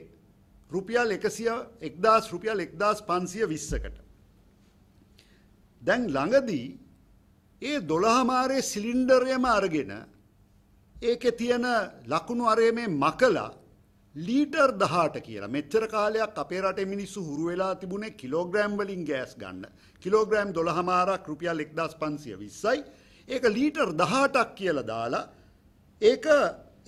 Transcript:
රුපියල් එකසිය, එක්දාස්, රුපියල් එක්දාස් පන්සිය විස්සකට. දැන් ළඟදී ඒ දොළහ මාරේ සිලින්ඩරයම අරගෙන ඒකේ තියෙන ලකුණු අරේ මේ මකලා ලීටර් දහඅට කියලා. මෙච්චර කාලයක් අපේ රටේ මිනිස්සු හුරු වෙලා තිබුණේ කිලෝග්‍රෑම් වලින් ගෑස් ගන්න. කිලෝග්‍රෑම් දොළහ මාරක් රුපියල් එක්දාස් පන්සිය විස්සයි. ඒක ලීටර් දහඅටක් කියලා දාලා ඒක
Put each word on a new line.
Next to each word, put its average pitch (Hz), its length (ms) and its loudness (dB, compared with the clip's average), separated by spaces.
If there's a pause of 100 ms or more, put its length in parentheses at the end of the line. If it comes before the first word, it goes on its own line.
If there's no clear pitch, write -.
(720)
රුපියල් 220 440 0
එකසිය, 214 360 -4 (360)
එක්දාස්, 214 360 2 (100)
රුපියල් 208 320 -4
එක්දාස් 202 320 -2 (120)
පන්සිය 180 420 -2
විස්සකට. 147 440 -6 (1900)
දැන් 196 200 0 (140)
ළඟදී 175 520 0 (960)
ඒ 269 280 -4
දොළහ 208 280 4 (140)
මාරේ 262 300 2 (100)
සිලින්ඩරයම 254 760 2
අරගෙන 185 480 2 (1040)
ඒකේ 240 440 0
තියෙන 240 260 0 (420)
ලකුණු 226 460 0
අරේ 226 180 4
මේ 226 320 -2
මකලා 151 480 2 (640)
ලීටර් 269 540 2 (120)
දහඅට 156 340 2 (120)
කියලා. 104 280 -8
මෙච්චර 151 320 0
කාලයක් 220 560 -2
අපේ 180 220 -6
රටේ 190 280 -2
මිනිස්සු 202 280 -8
හුරු 151 280 -6
වෙලා 185 260 -2
තිබුණේ 202 460 -10
කිලෝග්‍රෑම් 180 580 -2
වලින් 196 260 -4
ගෑස් 147 320 -4
ගන්න. 95 280 -12 (380)
කිලෝග්‍රෑම් 208 540 2
දොළහ 170 220 0 (100)
මාරක් 180 380 2
රුපියල් 165 380 -4
එක්දාස් 156 360 -6
පන්සිය 147 380 -6
විස්සයි. 196 400 -2 (480)
ඒක 254 160 -6 (120)
ලීටර් 294 340 0 (100)
දහඅටක් 254 580 4
කියලා 147 340 -2
දාලා 117 340 -4 (760)
ඒක 247 240 6 (640)